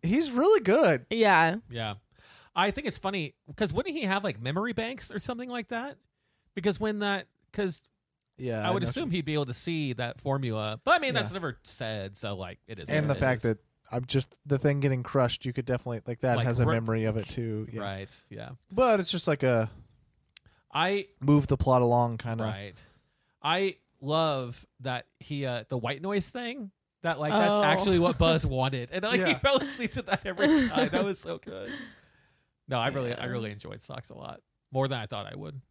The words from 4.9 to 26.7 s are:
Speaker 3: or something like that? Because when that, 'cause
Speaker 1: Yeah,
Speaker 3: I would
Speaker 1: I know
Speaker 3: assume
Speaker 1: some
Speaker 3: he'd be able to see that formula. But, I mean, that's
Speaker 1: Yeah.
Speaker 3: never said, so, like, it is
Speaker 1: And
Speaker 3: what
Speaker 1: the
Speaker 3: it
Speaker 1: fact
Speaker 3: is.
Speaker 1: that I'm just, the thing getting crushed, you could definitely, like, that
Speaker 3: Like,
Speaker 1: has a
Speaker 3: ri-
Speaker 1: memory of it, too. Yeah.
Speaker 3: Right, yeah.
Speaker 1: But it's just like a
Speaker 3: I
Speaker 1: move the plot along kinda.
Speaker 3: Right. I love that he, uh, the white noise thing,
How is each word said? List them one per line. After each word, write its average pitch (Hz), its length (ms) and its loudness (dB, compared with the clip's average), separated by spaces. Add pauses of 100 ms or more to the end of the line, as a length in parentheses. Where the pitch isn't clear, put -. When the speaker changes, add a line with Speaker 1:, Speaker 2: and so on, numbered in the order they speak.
Speaker 3:
or - 60 -6
something 247 320 -8
like 240 180 -8
that? 247 300 -8 (560)
Because 196 260 0
when 214 200 -2
that, 202 260 -2 (260)
'cause 190 300 -4 (560)
Speaker 1:
Yeah, 113 280 -2
Speaker 3:
I - 40 2
would 190 120 0
Speaker 1:
I 175 40 -2
know - 40 0
Speaker 3:
assume - 140 -4
Speaker 1:
some 254 60 -4
Speaker 3:
he'd 165 160 -2
be 156 80 -2
able 147 120 0
to 123 80 -8
see 156 400 -4
that 120 280 -6
formula. 113 640 -2
But, 294 100 4
I 349 60 4
mean, 269 120 -2
that's 208 200 -2
Speaker 1:
Yeah. - 20 -10
Speaker 3:
never 170 300 -6
said, 104 520 -8
so, 101 180 -6
like, 92 320 -10
it 113 120 -12
is 78 100 -12
Speaker 1:
And 147 200 0
Speaker 3:
what 143 100 2
Speaker 1:
the - 0 -
Speaker 3:
it 135 80 2
Speaker 1:
fact 127 120 2
Speaker 3:
is. - 40 -8
Speaker 1:
that 113 160 2 (340)
I'm 123 120 -4
just, 131 300 -2 (100)
the 143 140 0
thing 139 220 2
getting 131 240 0
crushed, 127 420 0
you 123 60 -4
could 123 120 -4
definitely, 120 420 -4
like, 120 140 -6
that 123 180 2
Speaker 3:
Like, 120 80 2
Speaker 1:
has 120 140 0
a 117 60 6
Speaker 3:
ri- 117 80 4
Speaker 1:
memory 113 300 0
of 110 120 0
it, 104 120 -4
too. 110 440 -6
Yeah. 110 100 -8
Speaker 3:
Right, 98 480 -10
yeah. 113 200 -14 (220)
Speaker 1:
But 226 280 4
it's 180 120 -4
just 175 160 -2
like 147 160 0
a 117 260 4 (1040)
Speaker 3:
I 190 360 0 (120)
Speaker 1:
move 143 260 6
the 135 100 2
plot 127 260 4
along 120 360 2
kinda. 113 260 -6
Speaker 3:
Right. 101 300 -8 (680)
I 180 340 0 (240)
love 139 680 -2 (140)
that 127 260 -6 (140)
he, 143 260 -6
uh, 120 220 -4
the 127 100 -4
white 135 240 -4
noise 196 260 -2
thing, 240 420 -10 (320)